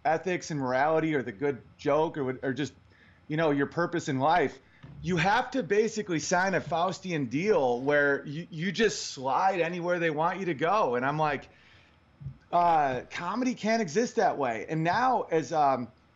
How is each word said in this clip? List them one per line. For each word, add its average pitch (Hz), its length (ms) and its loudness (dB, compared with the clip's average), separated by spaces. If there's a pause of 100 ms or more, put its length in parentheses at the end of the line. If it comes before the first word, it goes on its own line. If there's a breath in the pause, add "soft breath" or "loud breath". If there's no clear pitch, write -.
ethics 165 460 -2
and 151 100 -4
morality 156 540 2
or 139 80 0
the 120 100 -8
good 127 280 -4 (180)
joke 156 400 0
or, 131 240 -4
or 135 120 -2
just, 135 200 -4 (540 soft breath)
you 151 100 -4
know, 160 140 2
your 139 160 2
purpose 170 420 -2
in 135 80 -2
life, 147 400 2 (460 loud breath)
you 175 120 -2
have 208 360 2
to 262 100 -2
basically 202 560 0
sign 185 380 0
a 143 60 2
Faustian 165 680 -2
deal 143 520 2
where 143 440 2
you, 151 240 -10
you 175 220 -4
just 208 400 -2
slide 170 500 0
anywhere 175 380 -2
they 165 100 0
want 165 300 0
you 180 80 -4
to 165 80 -2
go. 160 400 0
And 123 100 0
I'm 147 140 0
like, 147 280 -2 (1040 soft breath)
uh, 156 500 4 (100)
comedy 220 420 -4
can't 220 300 0
exist 180 320 -2
that 180 200 4
way. 120 340 -2
And 160 140 -2
now 220 460 2
as, 160 240 0
um, 135 360 2 (260)